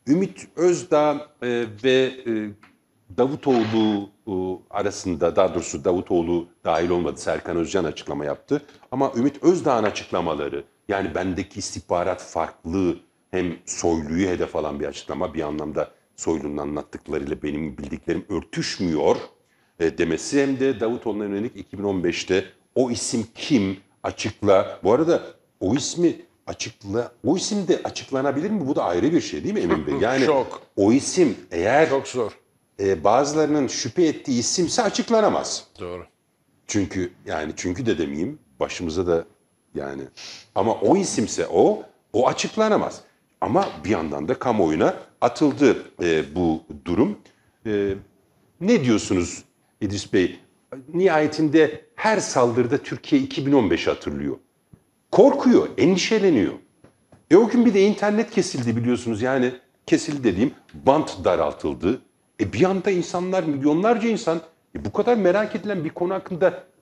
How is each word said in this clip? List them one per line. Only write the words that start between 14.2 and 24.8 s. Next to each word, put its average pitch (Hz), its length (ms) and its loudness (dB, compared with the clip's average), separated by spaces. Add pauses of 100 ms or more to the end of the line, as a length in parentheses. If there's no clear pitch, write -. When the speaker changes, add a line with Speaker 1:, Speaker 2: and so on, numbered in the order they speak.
Speaker 1:
hedef 85 280 -4
alan 73 240 -4
bir 73 60 -4
açıklama, 73 480 -8
bir 78 80 -6
anlamda 76 480 -6 (260)
Soylu'nun 73 400 -4
anlattıklarıyla 73 840 -8
benim 73 360 -6
bildiklerim 76 500 -6
örtüşmüyor, 87 880 -2 (640)
e, 82 180 0
demesi 82 440 0
hem 135 180 -2
de 131 200 0
Davutoğlu'na 113 440 -4
yönelik 101 320 -4
iki 95 220 -14
bin 98 60 -6
on 95 200 -2
beşte 92 400 0 (300)
"O 123 160 2
isim 113 440 -4
kim? 98 420 0 (260)
Açıkla." 101 800 0